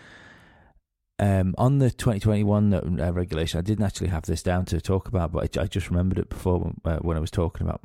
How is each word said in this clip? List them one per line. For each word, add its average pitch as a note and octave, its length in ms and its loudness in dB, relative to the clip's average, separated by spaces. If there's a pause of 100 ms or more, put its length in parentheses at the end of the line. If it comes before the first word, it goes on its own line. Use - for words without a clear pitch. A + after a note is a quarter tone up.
(1200)
Um, F#2+ 380 2
on C3+ 200 4
the B2+ 140 4
twenty G#2+ 280 0
twenty-one G#2 500 4
no-, F2 380 0
uh, F2 40 0
regulation, E2+ 480 -2
I - 20 0
didn't G#2 240 0
actually F#2 220 -4
have E2 160 -2
this E2 180 -4
down F2+ 240 0
to D#2+ 160 -2
talk F#2+ 260 0
about, E2+ 240 0
but - 260 -2
I, E2+ 60 0
I - 40 0
just - 220 -4
remembered F2+ 280 2
it - 120 -2
before F2+ 300 0
when, E2+ 240 -6
uh, E2 160 -2
when E2 180 -2
I - 20 -2
was D#2+ 100 -2
talking E2+ 380 -2
about - 180 -4